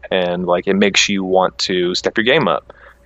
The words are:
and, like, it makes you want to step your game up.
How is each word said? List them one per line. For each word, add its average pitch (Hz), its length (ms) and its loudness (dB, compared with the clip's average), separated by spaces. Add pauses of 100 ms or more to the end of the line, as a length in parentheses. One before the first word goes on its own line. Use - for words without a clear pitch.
(100)
and, 90 360 0
like, 87 220 0
it 98 60 2
makes 101 340 2
you 98 160 -2
want 92 340 2
to 90 360 -2
step - 240 -4
your 110 60 2
game 131 220 2
up. - 280 -2 (320)